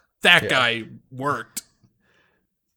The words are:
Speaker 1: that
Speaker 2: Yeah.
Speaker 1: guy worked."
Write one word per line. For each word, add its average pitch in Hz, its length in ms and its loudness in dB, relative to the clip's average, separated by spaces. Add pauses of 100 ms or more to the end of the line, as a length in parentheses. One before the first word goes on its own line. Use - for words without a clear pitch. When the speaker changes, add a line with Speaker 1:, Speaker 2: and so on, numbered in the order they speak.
(220)
Speaker 1:
that 175 220 6
Speaker 2:
Yeah. 101 60 -4
Speaker 1:
guy 117 340 0 (280)
worked." 131 500 -8 (1160)